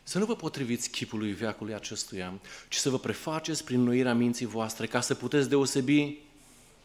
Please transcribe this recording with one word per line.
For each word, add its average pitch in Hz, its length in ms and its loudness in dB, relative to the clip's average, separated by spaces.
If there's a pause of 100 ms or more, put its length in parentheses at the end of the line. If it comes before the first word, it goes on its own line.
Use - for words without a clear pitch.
Să - 160 -2
nu 220 60 4
vă 226 100 -2
potriviți 135 540 -4
chipului 110 420 -4
veacului 107 420 -4
acestuia, 95 600 -8 (340)
ci - 80 -6
să - 140 2
vă 127 100 2
prefaceți 156 640 -4
prin 123 160 2
înnoirea 123 340 4
minții 120 320 2
voastre 110 420 -4
ca 123 140 2
să 127 140 0
puteți 127 340 2
deosebi 143 680 4 (680)